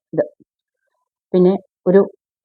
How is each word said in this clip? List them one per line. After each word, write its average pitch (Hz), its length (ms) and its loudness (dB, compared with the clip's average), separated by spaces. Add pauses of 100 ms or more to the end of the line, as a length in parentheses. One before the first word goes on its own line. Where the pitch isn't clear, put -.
(140)
ഇത്. 156 80 -2 (1120)
പിന്നെ 185 220 2 (340)
ഒരു 196 120 2 (440)